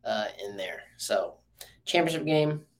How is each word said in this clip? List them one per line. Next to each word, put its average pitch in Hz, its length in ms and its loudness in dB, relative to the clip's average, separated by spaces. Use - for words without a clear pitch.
uh, 107 220 -2
in 101 140 -8
there. 92 240 -8
So - 380 -2
championship 165 400 2
game. 151 360 4